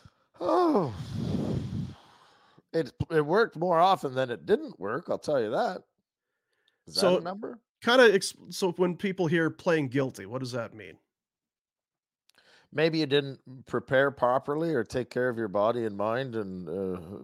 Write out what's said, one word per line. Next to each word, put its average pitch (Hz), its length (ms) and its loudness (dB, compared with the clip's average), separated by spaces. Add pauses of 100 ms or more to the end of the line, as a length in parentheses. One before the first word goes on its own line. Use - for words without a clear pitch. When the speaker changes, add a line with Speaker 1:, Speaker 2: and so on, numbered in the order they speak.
(380)
Speaker 1:
Oh, 311 560 2 (1800)
it, 151 180 -4 (180)
it 156 140 4
worked 180 320 2
more 165 220 2
often 170 360 4
than 131 160 0
it 104 140 -8
didn't 262 340 0
work. 110 300 -6
I'll - 100 -2
tell - 240 0
you 107 80 -2
that. 185 320 -4 (1040)
Is 165 100 -14
that - 40 0
Speaker 2:
So, 180 160 6
Speaker 1:
a - 60 -2
number? 214 360 -10 (240)
Speaker 2:
kinda 240 300 8
ex-, 185 220 0 (160)
so 180 220 -4
when 175 240 0
people 185 300 -2
hear 165 220 2
playing 156 400 0
Guilty, 123 380 -4
what 120 140 -8
does 123 120 -8
that 117 220 -8
mean? 92 240 -18 (1700)
Speaker 1:
Maybe 160 280 2
you 156 80 2
didn't 139 340 0 (260)
prepare 135 440 2
properly 147 640 0
or 117 100 0
take 123 240 -4
care 127 220 0
of 113 80 -4
your 113 100 -2
body 113 380 0
and 101 100 -6
mind 113 400 -2
and, 92 320 -8
uh, 92 320 -4 (240)